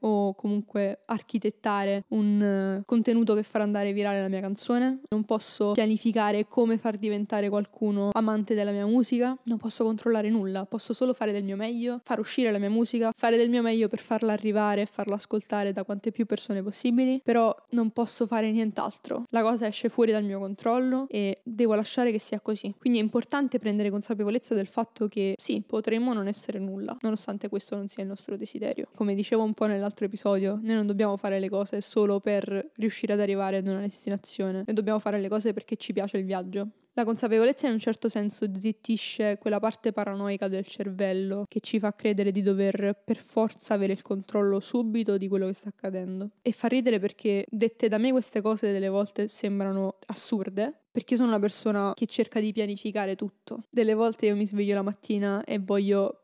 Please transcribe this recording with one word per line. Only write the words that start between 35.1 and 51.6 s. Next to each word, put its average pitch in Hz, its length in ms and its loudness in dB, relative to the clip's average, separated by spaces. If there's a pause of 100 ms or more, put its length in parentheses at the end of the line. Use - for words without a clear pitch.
le 190 80 -2
cose 214 260 0
perché 214 220 -6
ci - 180 -8
piace 202 240 -2
il 190 60 -2
viaggio. 190 440 -4 (240)
La 240 120 0
consapevolezza 226 640 2
in 233 80 2
un 226 40 0
certo 226 300 0
senso 208 460 -2
zittisce 208 840 -2
quella 208 220 0
parte 220 320 0
paranoica 202 560 -2
del 190 180 -2
cervello 196 800 -2
che - 140 -6
ci - 180 0
fa 208 160 0
credere 202 380 0
di 196 100 0
dover 202 640 2
per - 140 -2
forza - 560 -2
avere 196 180 2
il 202 100 -4
controllo 196 580 0
subito 220 580 0
di 190 100 -4
quello 190 180 0
che 190 60 -2
sta 202 160 -12
accadendo. 190 640 -6 (100)
E 233 120 0
fa - 160 -2
ridere 240 300 4
perché 202 520 0
dette 226 380 0
da 214 100 2
me 254 140 4
queste 240 280 0
cose 208 320 0
delle 190 160 0
volte 202 400 0
sembrano 196 680 -2 (100)
assurde, 208 840 -4
perché - 220 -4
io 240 80 4
sono 240 120 4
una 214 60 4
persona 202 560 0